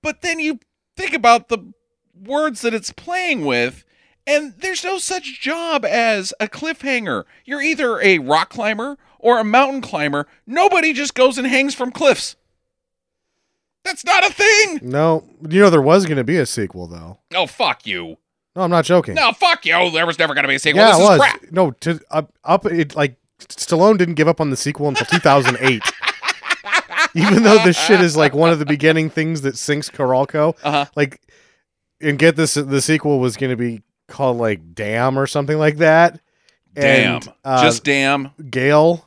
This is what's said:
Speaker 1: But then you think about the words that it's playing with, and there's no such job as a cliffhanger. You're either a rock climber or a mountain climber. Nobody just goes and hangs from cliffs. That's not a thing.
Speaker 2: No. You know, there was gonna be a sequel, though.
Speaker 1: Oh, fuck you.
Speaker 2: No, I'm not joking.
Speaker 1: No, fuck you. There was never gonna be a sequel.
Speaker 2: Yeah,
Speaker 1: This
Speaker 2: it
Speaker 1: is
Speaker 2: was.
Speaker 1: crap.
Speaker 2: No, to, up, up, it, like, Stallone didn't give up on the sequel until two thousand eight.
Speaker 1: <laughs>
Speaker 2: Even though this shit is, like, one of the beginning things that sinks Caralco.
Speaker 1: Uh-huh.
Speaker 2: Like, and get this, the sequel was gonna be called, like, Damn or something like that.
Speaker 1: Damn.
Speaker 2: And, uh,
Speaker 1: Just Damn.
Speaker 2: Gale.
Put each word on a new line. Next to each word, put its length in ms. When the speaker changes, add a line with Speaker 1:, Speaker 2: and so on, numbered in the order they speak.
Speaker 1:
But 180
then 180
you 200
think 180
about 360
the 80
words 460
that 120
it's 200
playing 520
with, 380
and 340
there's 240
no 160
such 420
job 420
as 560
a 80
cliffhanger. 760
You're 180
either 360
a 200
rock 320
climber 460
or 200
a 40
mountain 380
climber. 460
Nobody 480
just 200
goes 240
and 100
hangs 280
from 160
cliffs. 440
That's 200
not 260
a 40
thing. 500
Speaker 2:
No. 400
You 120
know, 80
there 120
was 240
gonna 180
be 140
a 80
sequel, 420
though. 320
Speaker 1:
Oh, 140
fuck 380
you. 320
Speaker 2:
No, 80
I'm 80
not 140
joking. 300
Speaker 1:
No, 160
fuck 340
you. 260
There 140
was 140
never 140
gonna 140
be 80
a 40
sequel. 220
Speaker 2:
Yeah, 100
Speaker 1:
This 80
Speaker 2:
it 40
Speaker 1:
is 60
Speaker 2:
was. 100
Speaker 1:
crap. 320
Speaker 2:
No, 200
to, 280
up, 220
up, 220
it, 300
like, 200
Stallone 580
didn't 180
give 120
up 140
on 80
the 80
sequel 320
until 160
two 140
thousand 420
eight. 260
Speaker 1:
<laughs> 1300
Speaker 2:
Even 300
though 200
this 160
shit 220
is, 160
like, 160
one 160
of 100
the 60
beginning 440
things 320
that 160
sinks 320
Caralco. 760
Speaker 1:
Uh-huh. 220
Speaker 2:
Like, 260
and 180
get 160
this, 200
the 260
sequel 380
was 180
gonna 180
be 280
called, 280
like, 380
Damn 420
or 100
something 300
like 200
that. 420
Speaker 1:
Damn. 420
Speaker 2:
And, 180
uh, 180
Speaker 1:
Just 220
Damn. 460
Speaker 2:
Gale. 580